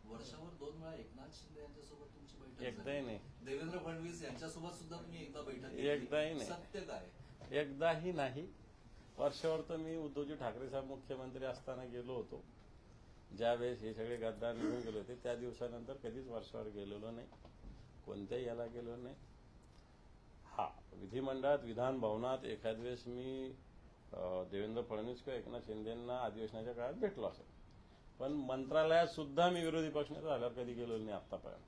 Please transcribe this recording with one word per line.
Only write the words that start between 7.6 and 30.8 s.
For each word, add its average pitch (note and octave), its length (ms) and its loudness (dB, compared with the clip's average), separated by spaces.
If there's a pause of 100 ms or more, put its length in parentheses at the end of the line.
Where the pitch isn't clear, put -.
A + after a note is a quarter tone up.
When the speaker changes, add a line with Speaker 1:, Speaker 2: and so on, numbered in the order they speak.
Speaker 2:
नाही. C#3+ 360 2 (680)
वर्षावर D#3+ 520 4
तर E3 80 0
मी D#3+ 200 0
उद्धवजी D3 380 0
ठाकरे B2 360 0
साहेब C3+ 140 0
मुख्यमंत्री C3 600 -4
असताना B2+ 400 -2
गेलो B2 300 -4
होतो, - 300 -4 (920)
ज्यावेळेस A#2+ 440 6
हे A2 140 -2
सगळे A2+ 220 0
गद्दार A2+ 380 2
निघून A#2 260 2
गेले A2 180 0
होते, G#2 160 -4
त्या B2 220 0
दिवसानंतर A#2+ 560 -4
कधीच B2+ 360 -6
वर्षावर A2+ 380 -4
गेलेलो G#2 440 -6
नाही, A#2 160 -8 (800)
कोणत्याही G#2 380 -2
याला A#2 200 0
गेलो A#2+ 320 -4
नाही. B2+ 200 -8 (1300)
हा, F2+ 240 0 (240)
विधिमंडळात, C3 680 4
विधान B2 380 2
भवनात A#2 440 2
एखाद A2 340 0
वेळेस A#2+ 280 -4
मी, C3 480 -2 (580)
अ, F#2 320 2
देवेंद्र G#2+ 380 0
फडणवीस A2 400 -2
किंवा B2+ 160 -2
एकनाथ A#2+ 280 -4
शिंदेंना A2+ 520 -2
अधिवेशनाच्या A2 540 -2
काळात A#2+ 220 -2
भेटलो G3 320 2
असेल, - 200 -4 (720)
पण C3+ 140 2
मंत्रालयात D3 760 8
सुद्धा D#3 440 6
मी E3+ 140 4
विरोधी D#3+ 240 6
पक्षनेता D3 380 0
झाल्यावर B2 280 4
कधी B2 180 0
गेलो A#2 240 0